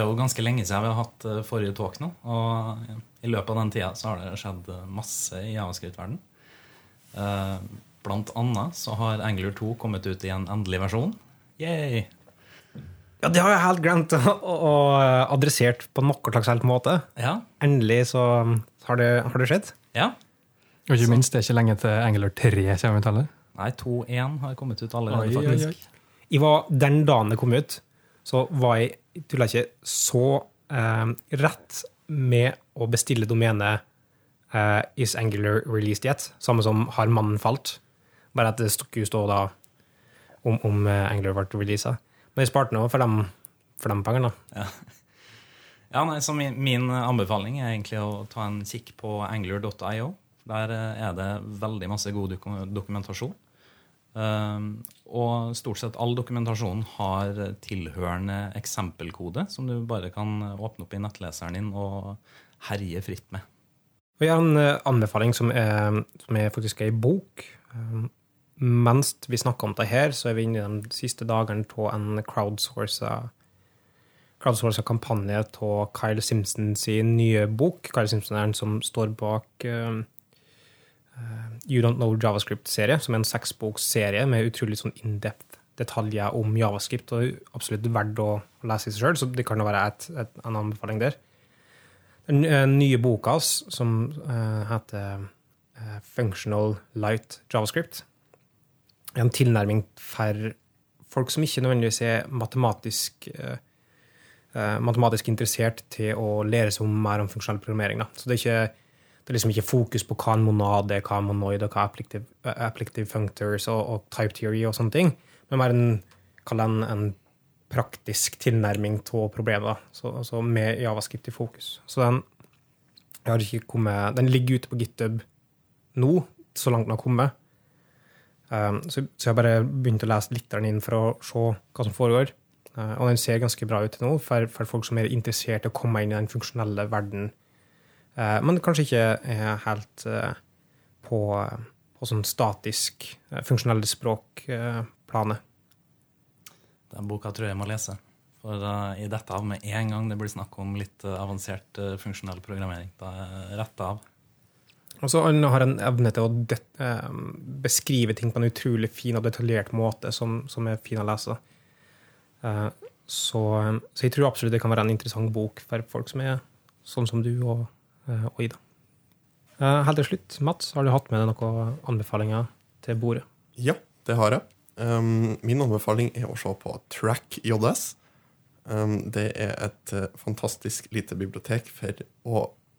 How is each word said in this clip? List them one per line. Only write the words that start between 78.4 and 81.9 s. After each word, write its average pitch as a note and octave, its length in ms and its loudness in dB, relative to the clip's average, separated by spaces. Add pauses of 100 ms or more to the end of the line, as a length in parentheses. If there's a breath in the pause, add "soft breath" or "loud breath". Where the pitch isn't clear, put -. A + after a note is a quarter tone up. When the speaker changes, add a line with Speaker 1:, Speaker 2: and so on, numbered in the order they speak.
Speaker 2:
den G#2+ 100 0
som G#2+ 240 -2
står A2 400 -2
bak, G#2+ 240 -2 (240)
ehm, A2+ 380 -4 (1120 soft breath)
eh, A2+ 320 -12 (180)
You B2+ 140 4
Don't A#2+ 180 4